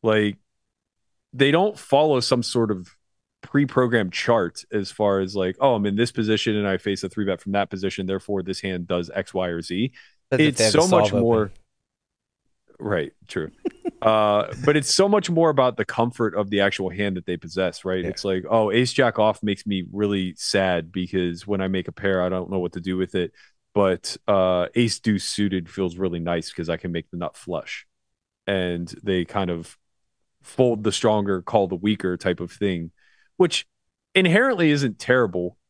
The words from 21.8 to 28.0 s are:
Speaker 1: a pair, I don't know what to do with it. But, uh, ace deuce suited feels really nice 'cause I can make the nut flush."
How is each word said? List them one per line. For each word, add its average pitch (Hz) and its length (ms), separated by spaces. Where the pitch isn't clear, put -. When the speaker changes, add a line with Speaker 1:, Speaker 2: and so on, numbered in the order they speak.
Speaker 1:
a 82 40
pair, 95 300
I 90 60
don't 92 220
know 95 80
what 90 160
to 90 60
do 92 180
with 92 160
it. 87 180
But, 95 440
uh, 92 460
ace 117 260
deuce 104 240
suited 92 460
feels 90 260
really 87 240
nice 82 320
'cause 82 160
I 82 80
can 87 160
make 82 180
the 90 60
nut 85 200
flush." - 500